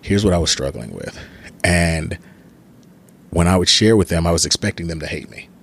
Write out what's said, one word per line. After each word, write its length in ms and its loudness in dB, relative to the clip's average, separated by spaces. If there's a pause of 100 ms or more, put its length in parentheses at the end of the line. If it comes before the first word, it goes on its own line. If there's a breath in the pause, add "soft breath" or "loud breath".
here's 200 0
what 120 4
I 20 2
was 140 0
struggling 420 -6
with." 240 -12 (460 loud breath)
And 560 0 (1080 loud breath)
when 180 2
I 100 6
would 120 2
share 280 4
with 120 2
them, 180 0
I 40 2
was 140 2
expecting 420 -4
them 120 -8
to 80 -10
hate 220 -10
me. 200 -20 (140)